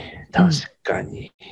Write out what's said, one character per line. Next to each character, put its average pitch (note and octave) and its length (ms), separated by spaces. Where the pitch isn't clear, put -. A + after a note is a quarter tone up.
確 F3 220
か - 200
に。 - 300